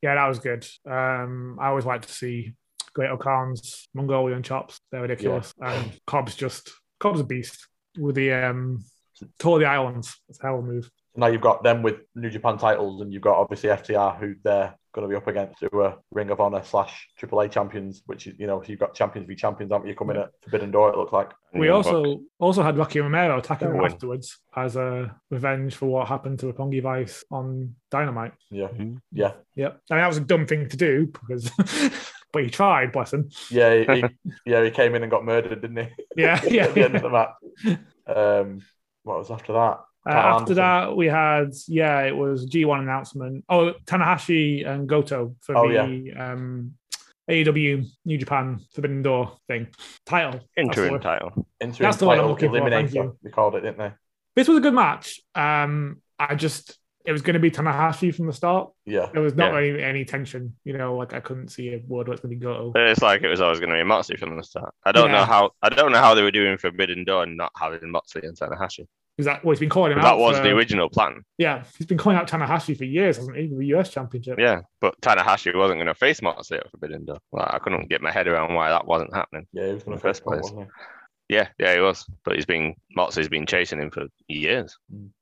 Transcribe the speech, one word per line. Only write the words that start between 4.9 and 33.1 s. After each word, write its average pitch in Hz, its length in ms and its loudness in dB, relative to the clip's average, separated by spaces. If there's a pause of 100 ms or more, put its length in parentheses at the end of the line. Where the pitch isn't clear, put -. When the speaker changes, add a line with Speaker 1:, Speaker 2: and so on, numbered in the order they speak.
Speaker 1:
They're 127 100 -10
ridiculous. 120 580 -4
Speaker 2:
Yeah. 127 140 -6
Speaker 1:
And 117 320 -8
Cobb's 127 300 -4
just, - 340 -8 (300)
Cobb's 196 220 0
a - 20 -2
beast 120 440 -10 (300)
with 143 180 -2
the, 135 180 0
um, 127 500 -2 (560)
tour 170 160 4
of 156 60 4
the 151 60 4
islands. 127 480 -2 (140)
It's - 100 -20
a - 80 -16
hell 131 120 -4
of 123 60 -6
a - 20 -8
move. 120 220 -8 (280)
Speaker 2:
Now 120 100 4
you've 117 140 2
got - 220 4
them 117 180 4
with 110 200 -2 (120)
New 117 160 -6
Japan 110 280 -2
titles, 104 440 0
and 101 120 -10
you've 98 80 -10
got 101 160 4
obviously 101 320 0
F 101 140 0
T 104 120 -4
R, 101 180 2
who 101 300 -8
they're 98 320 0 (180)
gonna 104 140 -6
be 98 80 -2
up 98 120 -6
against, 98 440 -6
who 101 80 -2
are 98 180 0 (140)
Ring 104 180 -6
of 101 120 0
Honor 101 200 0
slash - 460 -4 (100)
Triple - 220 -2
A 104 80 2
champions, 98 580 -6
which - 220 -14
is, 98 100 -18
you 104 100 -10
know, 95 140 -4
so - 60 -18
you've 104 140 -6
got 101 120 -2
champions 101 320 -4
v 95 80 -14
champions, 104 380 -4
aren't 101 160 -2
you, 98 80 -10
coming 104 220 -4
Speaker 1:
Yeah. 101 60 -4
Speaker 2:
at - 80 -10 (120)
Forbidden 104 280 -4
Door, 104 200 6
it 104 60 -2
looks - 160 -4
like. 98 180 0 (220)
Speaker 1:
We 156 140 2
Speaker 3:
Yeah, 165 60 6
Speaker 1:
also, 180 300 4
Speaker 3:
fuck. 147 160 0 (200)
Speaker 1:
also 180 240 4
had 151 140 2
Rocky 151 220 0
Romero 147 380 2
attacking 131 320 -4
him - 80 -2
Speaker 3:
Win. 90 160 0
Speaker 1:
afterwards 123 440 -10 (200)
as 127 180 -4
a 127 400 -6 (160)
revenge 135 440 -4
for - 100 -6
what 127 240 -2
happened 135 300 -6
to 127 120 -6
Roppongi 135 320 -4
Vice 131 480 -6
on 131 440 -8 (160)
Dynamite. 123 420 -4 (180)
Speaker 2:
Yeah. 98 160 -6
Speaker 3:
Mm-hmm. 110 280 -10 (180)
Speaker 2:
Yeah. 104 180 0 (240)
Speaker 1:
Yep. 139 240 -6 (100)
I 160 40 -2
mean, 160 80 2
that 180 60 2
was 160 100 0
a 151 40 -2
dumb 156 260 2
thing 151 200 -2
to - 80 -10
do 151 320 2
because, 120 420 -10
<laughs> - 840 -4
but 151 100 0
he 120 60 -4
tried, 143 420 4
bless 131 220 -4